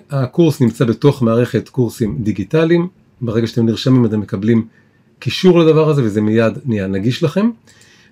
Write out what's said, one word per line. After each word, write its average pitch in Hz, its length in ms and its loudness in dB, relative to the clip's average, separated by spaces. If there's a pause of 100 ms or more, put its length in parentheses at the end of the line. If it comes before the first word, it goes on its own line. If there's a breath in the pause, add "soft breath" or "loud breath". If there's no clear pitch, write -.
הקורס 143 520 0
נמצא 117 240 0
בתוך 120 380 0
מערכת 113 460 0
קורסים 117 500 -4
דיגיטליים. 160 680 -2 (340)
ברגע 117 260 -2
שאתם 113 180 -2
נרשמים, 120 400 2
אתם 107 140 -2
מקבלים 110 480 -2 (520 soft breath)
קישור 170 400 2
לדבר 156 300 4
הזה, 143 140 0
וזה 107 180 -2
מיד 110 320 2 (120)
נהיה 104 220 -2
נגיש 98 360 -4
לכם. 190 260 0 (640 soft breath)